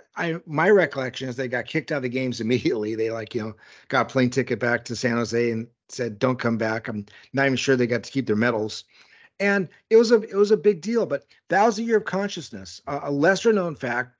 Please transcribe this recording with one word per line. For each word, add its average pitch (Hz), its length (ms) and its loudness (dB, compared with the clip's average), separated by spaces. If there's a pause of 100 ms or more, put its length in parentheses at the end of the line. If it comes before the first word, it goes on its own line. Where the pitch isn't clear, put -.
(160)
I, 170 300 -4
my 160 240 2
recollection 139 580 2
is 120 80 -8
they 131 100 -4
got 120 200 -4
kicked - 260 -4
out 147 60 -2
of 131 60 -4
the 127 40 -4
games 123 320 -4
immediately. 113 540 0
They, 110 160 -2
like, 113 240 -8
you 113 80 -4
know, 110 120 -8 (340)
got 123 180 2
a - 20 -8
plane 127 220 2
ticket 123 280 -2
back 120 280 0
to 117 100 -6
San 120 200 0
Jose 117 340 0
and 113 160 -4 (240)
said, 110 280 -8
"Don't 127 220 0
come 117 160 0
back." 113 320 -4
I'm 107 160 -8 (300)
not 135 100 2
even 131 120 2
sure 135 200 2
they 123 100 2
got 117 160 -2
to - 80 -18
keep 127 160 -2
their 107 80 0
medals. 110 500 0 (540)
And 202 300 0 (220)
it 220 60 8
was 226 140 8
a, 220 120 6
it 208 120 -10
was 202 160 4
a 220 60 6
big 190 240 2
deal, 220 240 -2
but 135 220 -6 (240)
that 196 140 4
was 214 140 2
a 226 40 -4
year 226 160 2
of 214 80 -4
consciousness. 170 800 -8
Uh, 143 160 -6
a 147 100 -6
lesser 180 400 4
known 175 240 -2
fact 123 440 -4